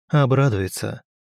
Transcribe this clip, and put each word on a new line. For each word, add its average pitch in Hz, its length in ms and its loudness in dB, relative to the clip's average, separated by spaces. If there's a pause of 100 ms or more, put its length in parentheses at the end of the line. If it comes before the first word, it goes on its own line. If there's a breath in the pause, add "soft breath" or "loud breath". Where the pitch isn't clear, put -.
обрадуется. 123 920 0 (340)